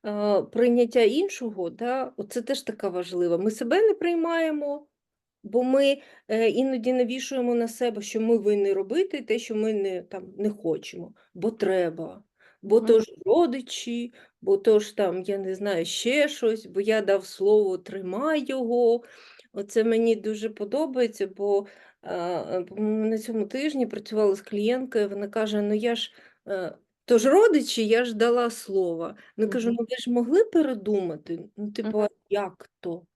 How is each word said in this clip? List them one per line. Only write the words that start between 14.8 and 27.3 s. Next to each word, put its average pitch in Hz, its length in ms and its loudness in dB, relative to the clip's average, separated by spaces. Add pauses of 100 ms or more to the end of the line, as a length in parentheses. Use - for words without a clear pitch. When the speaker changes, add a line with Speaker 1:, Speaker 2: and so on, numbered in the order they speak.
Speaker 1:
ж - 160 -10
там, 185 260 -2
я 196 160 -4
не 190 160 -6
знаю, 185 300 -2
ще 285 440 0
щось, 226 380 -2
бо 185 140 -6
я 214 220 0
дав 196 240 0
слово, 196 520 2
тримай 202 720 -4
його. 240 560 2 (480)
Оце 208 320 -2
мені 226 320 2
дуже 214 340 -6
подобається, 233 760 -2
бо, 202 400 -2 (360)
е, 180 140 -8
е, 175 500 -4 (120)
м, 214 320 0
на 220 80 -2
цьому 220 280 -4
тижні 269 400 -2
працювала 208 480 0
з 202 60 -8
клієнткою, 220 680 -2
вона 202 200 -8
каже: 208 340 -2
«Ну, 208 120 0
я 233 220 0
ж, - 160 -8 (360)
е, 185 280 -6 (280)
то 240 140 6
ж 262 120 4